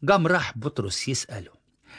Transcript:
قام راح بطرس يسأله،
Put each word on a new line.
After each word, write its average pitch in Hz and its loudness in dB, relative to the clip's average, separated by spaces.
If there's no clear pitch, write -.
قام 180 6
راح 160 0
بطرس 107 -6
يسأله، 113 -6